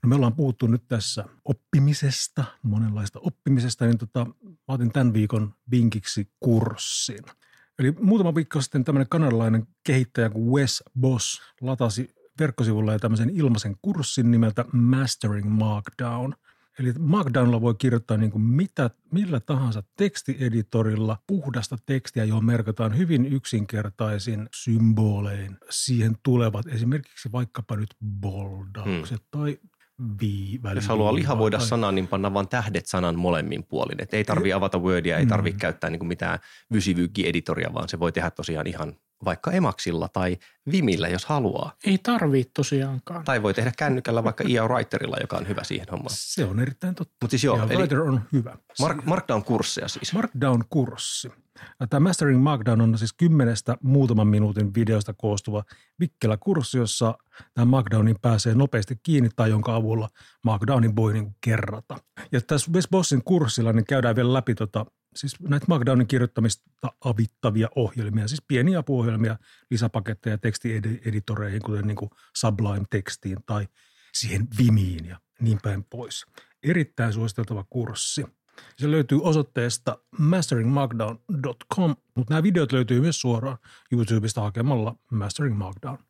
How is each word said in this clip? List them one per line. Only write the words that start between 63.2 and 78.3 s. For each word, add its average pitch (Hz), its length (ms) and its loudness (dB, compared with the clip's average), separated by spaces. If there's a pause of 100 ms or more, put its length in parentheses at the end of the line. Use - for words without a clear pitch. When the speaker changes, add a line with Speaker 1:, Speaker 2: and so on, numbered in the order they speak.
Speaker 1:
kurssilla 120 480 2
niin 110 140 4
käydään 120 300 2
vielä 123 160 2
läpi 123 220 0
tota, 107 320 -4 (300)
siis - 240 -8
näitä 143 280 -2
Markdownin 127 380 4
kirjoittamista 120 840 -2 (120)
avittavia 110 720 0
ohjelmia, 107 520 -2
siis 147 200 -6
pieniä 147 300 2
apuohjelmia, 117 600 0 (320)
lisäpaketteja 110 680 -2
tekstieditoreihin, 107 1200 -4
kuten 104 240 -4
niinku 104 240 -6 (260)
Sublime-tekstiin 101 1000 -2 (100)
tai 104 220 -4 (460)
siihen 104 340 -2 (100)
Vimiin 98 480 4
ja 90 140 -16 (200)
niin 110 220 2
päin 101 220 -4
pois. - 420 -14 (360)
Erittäin 139 500 0
suositeltava 110 580 -4
kurssi. 117 540 -6 (540)